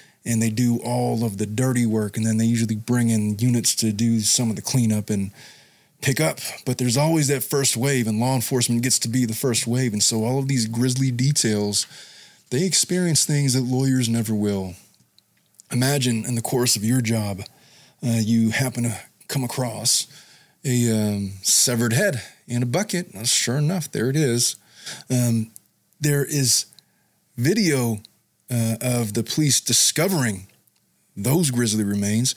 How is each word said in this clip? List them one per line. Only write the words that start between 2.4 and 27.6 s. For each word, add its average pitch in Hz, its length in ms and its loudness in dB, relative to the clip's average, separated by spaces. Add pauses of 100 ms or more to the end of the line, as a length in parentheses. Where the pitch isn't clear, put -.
usually 113 320 2
bring 117 340 0
in 104 280 2
units 120 380 2
to 110 160 0
do 113 280 2
some 113 280 0
of 107 60 -2
the - 80 -8
cleanup 107 480 0
and 98 220 -2 (680)
pick 139 180 0
up. 156 180 -2 (260)
But 123 140 -2
there's 123 180 0
always 151 320 2
that 135 140 0
first 139 340 0
wave, 127 300 0
and 110 140 0
law 131 160 2
enforcement 120 460 0
gets 123 180 0
to 123 80 -4
be 127 160 0
the 110 100 -2
first 117 320 -2
wave. 123 260 0
And 104 100 -2
so 110 220 0
all 127 140 0
of 135 80 -4
these 127 200 0
grisly 127 440 0
details, 110 760 0 (640)
they 147 140 0
experience 175 600 0
things 143 300 2
that 131 80 2
lawyers 127 460 2
never 113 260 0
will. 98 400 -2 (960)
Imagine 127 520 0
in 120 120 -4
the 113 60 -2
course 120 340 0
of 104 80 -4
your 127 160 2
job, 110 400 -2 (640)
uh, 117 160 2
you 113 300 4
happen 120 320 -2
to 113 180 -4 (280)
come 131 160 -4
across 117 640 -2 (560)
a, 123 260 2
um, 104 420 0 (100)
severed 120 500 2
head 156 280 0 (280)
in 120 140 -2
a 123 40 0
bucket. 175 480 -2
Now, 101 100 -12
sure 120 340 0
enough, 156 320 -2
there 110 200 0
it 139 60 -2
is. 120 400 2 (520)
Um, 117 440 0 (480)
there 143 240 2
is 139 420 0 (720)
video, 131 640 2 (500)